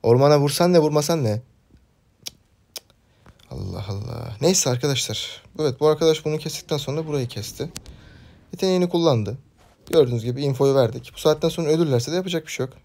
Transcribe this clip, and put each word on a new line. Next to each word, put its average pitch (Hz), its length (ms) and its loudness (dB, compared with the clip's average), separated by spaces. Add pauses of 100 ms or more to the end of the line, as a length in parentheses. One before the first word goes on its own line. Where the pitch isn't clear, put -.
Ormana 139 380 6
vursan 147 320 2
ne, 175 60 8
vurmasan 151 460 2
ne? 107 180 -2 (2000)
Allah 92 380 -10
Allah. 101 520 -10
Neyse 170 300 2
arkadaşlar. 123 720 -4 (160)
Evet, 139 220 -2
bu 147 60 4
arkadaş 156 380 2
bunu 151 140 -2
kestikten - 380 -8
sonra 147 300 -6
burayı 139 220 -4
kesti. - 420 -10 (800)
Yeteneğini 185 360 0
kullandı. 135 500 2 (520)
Gördüğünüz 120 340 4
gibi 123 180 -4
infoyu 139 320 2
verdik. 127 400 0
Bu - 40 -16
saatten 151 300 0
sonra 165 220 -4
ölürlerse 147 420 0
de 175 40 -4
yapacak 180 300 -4
bir - 60 -14
şey 131 140 -6
yok. - 80 -16 (100)